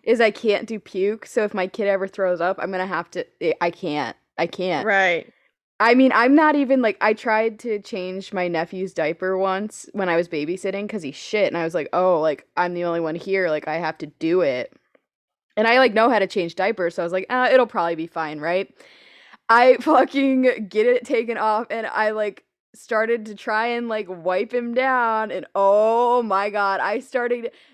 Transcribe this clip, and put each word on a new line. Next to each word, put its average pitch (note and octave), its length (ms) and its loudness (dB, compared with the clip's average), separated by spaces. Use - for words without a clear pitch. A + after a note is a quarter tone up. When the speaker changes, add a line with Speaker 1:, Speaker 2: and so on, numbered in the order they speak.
Speaker 1:
is A3+ 180 2
I A3 120 4
can't G#3+ 340 -2
do A3 120 -8
puke. G3+ 480 -4
So A3 180 -2
if G#3 100 -4
my F#3+ 120 -2
kid G3 220 -6
ever G3 180 0
throws F#3 340 -2
up, F#3 200 -2
I'm F3 100 -6
gonna F#3 160 -4
have F3 260 -6
to, F3+ 120 -6
I, - 200 0
I F3 80 0
can't. D3 460 -6
I E3 120 -2
can't. F3 380 -4
Speaker 2:
Right. F#3+ 460 0
Speaker 1:
I A#3 140 6
mean, C4 200 6
I'm B3 200 4
not D4+ 220 6
even, C4+ 260 2
like, G#3+ 180 0
I G#3+ 140 2
tried A3 460 -2
to G#3+ 200 -6
change F#3 540 -10
my F3+ 140 -2
nephew's F3 460 -4
diaper E3+ 440 -2
once F#3+ 540 -4
when G3 160 -2
I E3+ 80 2
was E3+ 120 0
babysitting F#3+ 600 -6
'cause G#3 140 -8
he C#3+ 100 -10
shit, G#3 360 -2
and - 80 -4
I E3+ 80 -2
was E3 100 -4
like, D#3 180 -4
"Oh, F3+ 280 2
like, D#3 260 -2
I'm F3+ 180 0
the F3 100 -4
only E3+ 160 -2
one D#3+ 140 -4
here, F#3 360 -2
like, D#3 180 -4
I D#3 80 -4
have E3 220 -6
to D3+ 80 -12
do E3 360 0
it." B2+ 300 -2
And G#3+ 100 2
I, A#3+ 120 6
like, B3+ 160 4
know A3 160 4
how A3+ 80 2
to F#3+ 80 0
change F3+ 280 -4
diapers, F#3 400 -2
so F#3 80 -4
I - 20 -2
was E3+ 80 -6
like, F#3+ 180 -4
"Ah, B3+ 200 2
it'll B3+ 160 6
probably E3+ 280 -2
be D#3+ 120 -6
fine, D#3 340 -8
right?" F3 340 -2
I A#3+ 300 8
fucking C4 880 2
get G#3+ 180 0
it B3 180 2
taken A#3 340 -4
off, A3 320 0
and A3 160 -6
I, G#3+ 240 -2
like, G#3+ 320 -6
started A3+ 500 -2
to G#3+ 100 -12
try A3 340 -2
and, A#3+ 200 -4
like, G#3+ 220 -6
wipe F#3 420 -4
him A#3+ 220 -4
down, A#3+ 560 0
and E3+ 240 -8
oh A3+ 680 4
my G3+ 280 -2
God, G3 300 -2
I G#3 180 -2
started A#3+ 540 -4